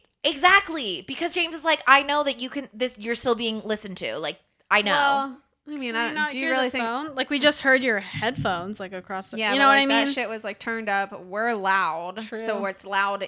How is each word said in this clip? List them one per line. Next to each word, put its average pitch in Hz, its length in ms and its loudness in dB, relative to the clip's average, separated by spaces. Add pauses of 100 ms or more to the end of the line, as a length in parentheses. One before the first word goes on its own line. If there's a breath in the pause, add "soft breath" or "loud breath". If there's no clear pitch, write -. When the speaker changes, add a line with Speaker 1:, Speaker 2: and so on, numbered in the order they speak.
(260)
Speaker 1:
Exactly. 320 840 2
Because 285 240 -4
James 339 240 -2
is 294 80 -10
like, 311 240 2
"I 277 160 8
know 294 220 2
that 240 160 -2
you 254 80 -6
can, 269 240 -8
this, 240 240 -6
you're 226 180 -4
still 240 200 0
being 220 280 -2
listened 208 340 -6
to. 120 200 -4
Like, 156 220 -6 (300)
I 208 120 6
know." 202 100 0
Speaker 2:
Well, 277 460 2 (300)
I 302 100 -10
mean, 247 160 -6
Speaker 3:
Can - 20 -4
Speaker 2:
I 226 60 0
Speaker 3:
you 233 60 0
Speaker 2:
don't, 254 80 -6
Speaker 3:
not 302 160 -2
Speaker 2:
do 254 80 -6
you 302 80 -2
Speaker 3:
hear 294 80 0
Speaker 2:
really 262 120 2
Speaker 3:
the 247 40 -4
Speaker 2:
think 254 120 -2
Speaker 3:
phone? 269 320 -4
Like, 262 140 -2
we 285 100 -2
just 294 220 4
heard 262 220 4
your 226 160 0
headphones, 202 800 -4
like, 190 140 -12
across 190 360 -10
the, 226 80 -10
Speaker 2:
Yeah, 214 160 0
Speaker 3:
you - 20 2
Speaker 2:
but, 277 40 2
Speaker 3:
know 277 80 6
what 269 80 8
Speaker 2:
like, 277 80 6
Speaker 3:
I - 20 2
mean? 277 200 4
Speaker 2:
that 277 80 0
shit 247 140 -2
was, 220 160 -8
like, 208 160 -8
turned 226 300 -4
up. 196 360 -2
We're 214 280 -2
loud. 190 640 0 (100)
Speaker 3:
True. 220 140 -10
Speaker 2:
So 214 240 -2
it's 190 180 -6
loud 196 440 0